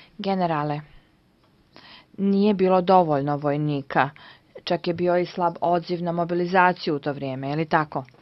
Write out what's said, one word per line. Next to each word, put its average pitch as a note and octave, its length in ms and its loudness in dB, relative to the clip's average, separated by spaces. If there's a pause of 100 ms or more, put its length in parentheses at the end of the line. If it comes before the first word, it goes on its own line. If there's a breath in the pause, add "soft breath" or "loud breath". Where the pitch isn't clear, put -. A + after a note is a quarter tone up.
(180 loud breath)
Generale, E3 600 -2 (1400 loud breath)
nije G3 360 2
bilo F#3 260 4
dovoljno D#3 560 2
vojnika, C#3+ 720 -2 (540 loud breath)
čak F3 220 -2
je F3 80 -2
bio F3 240 0
i F3+ 80 0
slab E3+ 340 -2
odziv E3+ 420 -2
na F3 100 -4
mobilizaciju F3 840 0
u - 20 -4
to D3 140 -4
vrijeme, C3+ 360 -8
je C#3+ 80 -4
li E3 80 -2
tako? D3+ 400 -2 (180)